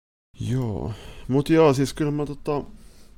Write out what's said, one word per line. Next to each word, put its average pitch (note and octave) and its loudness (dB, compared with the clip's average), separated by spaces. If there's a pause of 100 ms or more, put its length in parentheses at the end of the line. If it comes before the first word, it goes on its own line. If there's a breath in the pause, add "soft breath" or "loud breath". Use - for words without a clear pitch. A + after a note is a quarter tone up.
(400)
Joo, A2 -4 (360 loud breath)
mut C#3 2
joo, D#3+ 8
siis C3+ -2
kyllä D3 -2
mä D3 -4
tota, C#3+ -6 (560 soft breath)